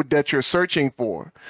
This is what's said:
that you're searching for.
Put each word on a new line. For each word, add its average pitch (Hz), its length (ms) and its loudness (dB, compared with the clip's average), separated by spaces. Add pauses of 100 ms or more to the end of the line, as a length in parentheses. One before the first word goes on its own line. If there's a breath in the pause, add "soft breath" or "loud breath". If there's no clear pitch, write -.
(100)
that 147 200 2
you're 135 120 2
searching 175 480 2
for. 107 420 -6 (180 loud breath)